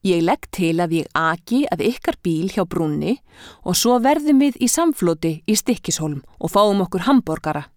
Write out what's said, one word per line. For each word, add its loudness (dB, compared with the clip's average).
"Ég 2
legg 0
til 0
að 0
ég -6
aki 0
að -4
ykkar -2
bíl -2
hjá -2
brúnni -4
og -2
svo 2
verðum 2
við 2
í 2
samfloti 0
í 2
Stykkishólm -4
og -4
fáum 4
okkur -4
hamborgara" 0